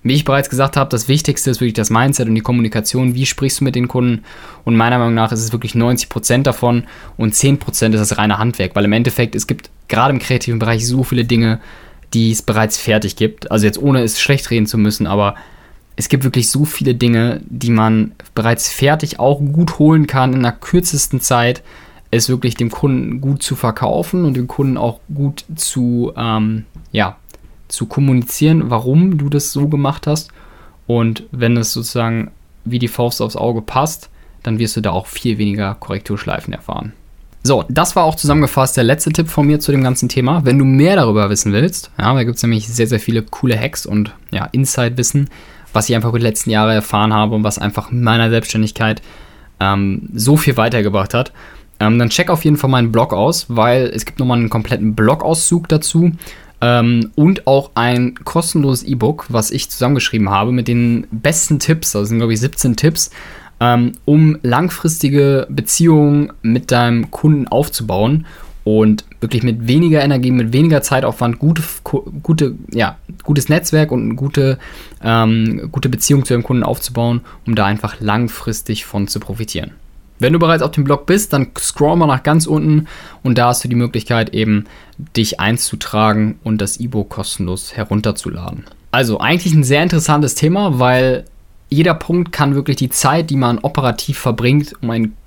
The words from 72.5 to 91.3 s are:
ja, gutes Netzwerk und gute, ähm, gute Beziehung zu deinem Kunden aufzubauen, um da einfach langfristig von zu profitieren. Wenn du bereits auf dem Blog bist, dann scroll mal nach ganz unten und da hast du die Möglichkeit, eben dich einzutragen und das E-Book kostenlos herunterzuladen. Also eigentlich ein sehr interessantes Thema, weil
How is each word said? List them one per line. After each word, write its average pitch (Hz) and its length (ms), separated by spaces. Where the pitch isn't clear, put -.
ja, - 260
gutes 147 280
Netzwerk 156 420
und 113 240
gute, 135 420
ähm, 113 680
gute 131 180
Beziehung 131 360
zu 127 80
deinem 117 80
Kunden 123 220
aufzubauen, 120 580
um 117 80
da 107 140
einfach 104 320
langfristig 110 840
von 101 240
zu - 120
profitieren. 107 540
Wenn 139 140
du 170 60
bereits 160 240
auf 135 80
dem 147 120
Blog 143 220
bist, 196 260
dann 135 180
scroll 151 360
mal 165 120
nach 131 160
ganz 160 240
unten 151 400
und 123 160
da 120 120
hast 120 140
du 127 40
die 123 80
Möglichkeit, 117 580
eben 107 320
dich 110 240
einzutragen 107 1040
und 110 160
das - 180
E-Book 110 320
kostenlos - 680
herunterzuladen. 98 840
Also 117 300
eigentlich 170 340
ein 151 100
sehr 143 200
interessantes 151 500
Thema, 170 460
weil 127 460